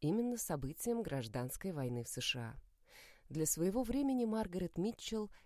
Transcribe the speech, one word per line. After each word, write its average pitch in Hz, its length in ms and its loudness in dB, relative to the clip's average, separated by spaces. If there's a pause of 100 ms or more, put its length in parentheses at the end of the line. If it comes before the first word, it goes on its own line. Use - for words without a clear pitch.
именно 233 360 2
событиям 180 680 0
гражданской 127 680 -2
войны 120 320 0
в - 40 -8
С - 120 -4
Ш - 180 0
А. 117 160 -6 (760)
Для 156 180 0
своего 190 380 2
времени 254 400 2
Маргарет 190 520 0
Митчелл 214 540 -2 (140)